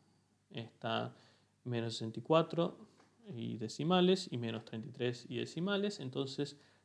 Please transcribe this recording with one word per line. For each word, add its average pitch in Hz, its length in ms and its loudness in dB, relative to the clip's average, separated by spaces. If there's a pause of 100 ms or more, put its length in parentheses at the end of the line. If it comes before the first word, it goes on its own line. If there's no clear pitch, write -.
(500)
está 117 640 -4 (480)
menos 117 300 -2
sesenta 113 260 -6
y 120 40 -10
cuatro 165 540 4 (500)
y 117 300 -6
decimales 180 760 4
y 123 60 -4
menos 113 280 -4
treinta 110 240 -8
y - 20 -14
tres 123 380 -2
y 123 80 -4
decimales. 196 640 0
Entonces 135 600 -4 (260)